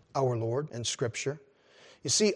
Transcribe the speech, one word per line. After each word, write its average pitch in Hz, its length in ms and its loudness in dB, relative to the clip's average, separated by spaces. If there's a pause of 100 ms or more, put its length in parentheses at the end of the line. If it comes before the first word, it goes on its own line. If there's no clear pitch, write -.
(140)
our 127 220 2
Lord 117 360 -2
and 110 140 -6
Scripture. - 540 -4 (640)
You 143 60 -4
see, 208 260 4